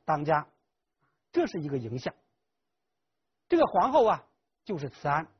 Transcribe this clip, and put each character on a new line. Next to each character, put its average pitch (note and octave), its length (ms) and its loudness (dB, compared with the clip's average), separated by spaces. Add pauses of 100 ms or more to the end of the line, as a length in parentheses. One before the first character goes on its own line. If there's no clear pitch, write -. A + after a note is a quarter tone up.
当 D3+ 200 -2
家， D3 220 0 (840)
这 E4+ 140 0
是 F#3+ 140 -8
一 D3 80 -6
个 C#3 100 -4
影 A#2 200 -8
响。 - 140 -10 (1400)
这 F4 80 2
个 D#4+ 80 6
皇 G#3 280 2
后 C#4 120 6
啊， F#3 220 0 (400)
就 G3+ 100 -6
是 C#3 140 -8
慈 - 180 -8
安。 D3+ 180 -2 (140)